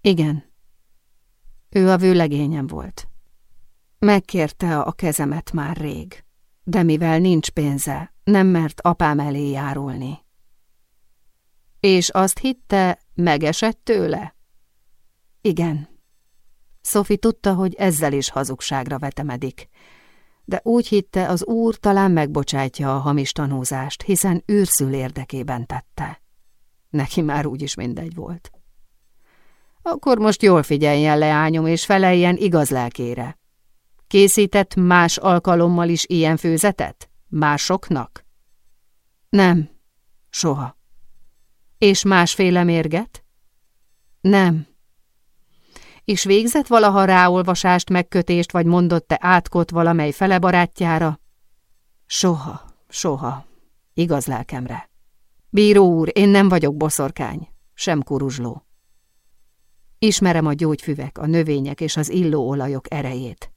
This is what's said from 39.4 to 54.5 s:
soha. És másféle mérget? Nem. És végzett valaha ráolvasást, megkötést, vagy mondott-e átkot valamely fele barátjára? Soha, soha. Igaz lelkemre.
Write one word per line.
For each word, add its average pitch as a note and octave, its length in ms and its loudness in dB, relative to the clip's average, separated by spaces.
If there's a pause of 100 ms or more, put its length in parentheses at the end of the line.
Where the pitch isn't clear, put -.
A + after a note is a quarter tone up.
soha. C#3 460 -6 (1040)
És G3 240 2
másféle F3+ 600 2
mérget? E3 600 -2 (960)
Nem. F#3 460 0 (1400)
És G3+ 200 -2
végzett A3+ 420 2
valaha G#3 380 4
ráolvasást, F3+ 840 2
megkötést, F3+ 640 0
vagy F3 140 2
mondott-e E3+ 540 2
átkot F3 500 0
valamely E3 400 0
fele F#3+ 280 0
barátjára? E3+ 840 0 (840)
Soha, D#3 580 -2 (240)
soha. C#3 580 -6 (480)
Igaz D#3+ 320 -2
lelkemre. B2 640 -10 (580)